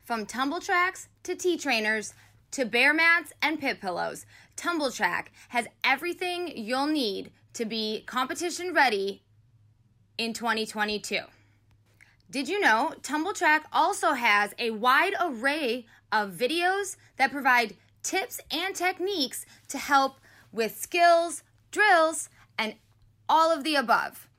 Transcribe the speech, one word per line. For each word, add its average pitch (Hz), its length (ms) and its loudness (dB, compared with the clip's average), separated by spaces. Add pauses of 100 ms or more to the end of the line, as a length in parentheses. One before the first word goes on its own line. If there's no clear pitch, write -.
From 220 220 -6
Tumble 285 340 -4
Tracks 359 480 -2 (140)
to 359 120 -6
tea 349 220 0
trainers 220 560 -2 (380)
to 262 160 -4
bear 247 260 4
mats 339 480 2
and 302 180 -2
pit 269 220 -4
pillows, 170 460 -6 (280)
Tumble 311 360 -2
Track - 420 -4 (160)
has - 180 -2 (160)
everything 349 720 -2
you'll 247 300 -2
need 233 480 -2 (220)
to 233 100 -4
be 214 420 -6
competition 320 680 -4
ready 208 500 0 (920)
in 226 160 -4
twenty 220 340 -2
twenty-two. 208 580 -4 (1040)
Did 247 180 -6
you 403 120 -2
know 233 420 4
Tumble 330 320 -4
Track 302 380 2
also 330 420 2
has 202 440 2
a 233 120 -2
wide 262 500 2
array 269 640 -2 (260)
of 208 200 0
videos 349 680 -2 (220)
that 262 120 2
provide 247 460 2 (260)
tips - 380 -4 (100)
and 349 240 -4
techniques 359 680 -4 (240)
to - 80 -10
help 269 400 2 (340)
with 220 280 -4
skills, 339 640 4 (280)
drills, 330 600 4 (280)
and 220 160 -4 (540)
all 320 220 6
of 311 140 0
the 311 100 0
above? 220 540 0 (100)